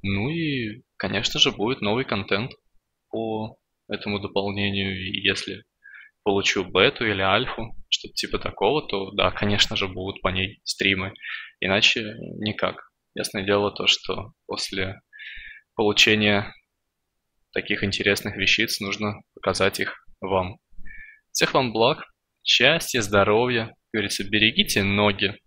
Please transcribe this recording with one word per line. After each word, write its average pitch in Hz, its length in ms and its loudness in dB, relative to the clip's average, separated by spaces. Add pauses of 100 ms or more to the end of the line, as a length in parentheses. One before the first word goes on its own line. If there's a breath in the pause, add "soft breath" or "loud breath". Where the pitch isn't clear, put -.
Ну 98 260 0
и, 135 540 -4 (120)
конечно - 440 -2
же, 143 120 4
будет 110 300 -4
новый 110 240 0
контент 104 460 -2 (580)
по 110 480 -6 (320)
этому 101 300 -4
дополнению. 98 760 -2
И 95 240 -6
если 98 440 -2 (600 loud breath)
получу 98 400 0
бету 95 420 4
или 101 160 0
альфу, 113 540 0 (140)
что-то - 240 -4
типа - 260 -4
такого, 127 480 0
то 98 240 -4
да, 95 200 2
конечно 101 440 2
же, 101 120 -2
будут 92 340 -8
по 95 80 0
ней 95 340 -4
стримы. 95 500 0 (460 loud breath)
Иначе 101 440 2 (360)
никак. - 520 -4 (240)
Ясное - 280 -6
дело 101 280 2
то, 95 160 -4
что - 460 -2 (120)
после 95 560 -6 (720 loud breath)
получения 104 800 4 (1000)
таких - 300 -2
интересных 101 520 0
вещиц 104 440 2
нужно 104 420 -4 (120)
показать - 460 0
их - 260 -6 (160)
вам. 92 380 -2 (720 loud breath)
Всех - 220 0
вам 127 200 2
благ, 113 300 2 (400)
счастья, 135 580 4
здоровья. 107 640 4
Как 113 100 -16 (180)
говорится, 104 300 -2
берегите 104 600 2
ноги. 101 520 2 (120)